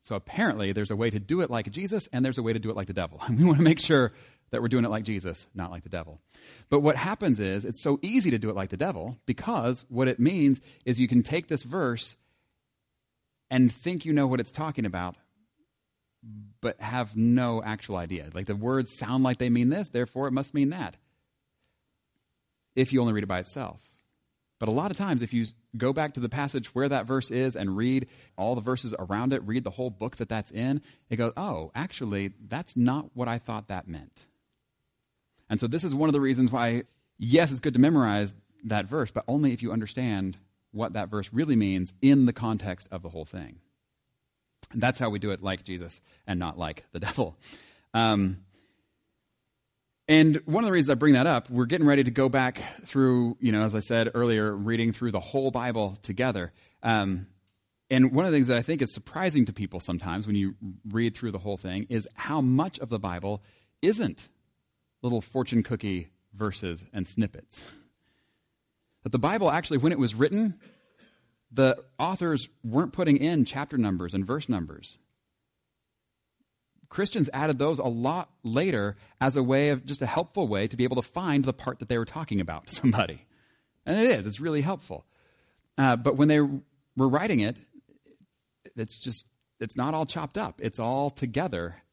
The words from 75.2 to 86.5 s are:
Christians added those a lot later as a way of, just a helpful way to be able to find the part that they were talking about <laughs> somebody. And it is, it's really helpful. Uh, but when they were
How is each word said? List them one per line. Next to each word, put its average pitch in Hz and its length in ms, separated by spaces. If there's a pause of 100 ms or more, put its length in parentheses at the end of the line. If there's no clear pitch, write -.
Christians 190 440
added 139 260
those 143 200
a 135 40
lot 123 460 (140)
later 117 540 (240)
as 135 140
a 135 80
way 139 260
of, 131 160
just 139 160
a 127 60
helpful 170 400
way 104 200
to 120 80
be 123 80
able 123 120
to 123 120
find 156 360
the 127 100
part - 260
that 110 100
they 120 80
were 117 80
talking 107 360
about 82 280
<laughs> - 20
somebody. 104 540 (600)
And 185 140
it 226 200
is, 98 60
it's 104 140
really 151 220
helpful. 160 440 (720)
Uh, 131 180
but 135 220
when 147 100
they 151 120
were 139 680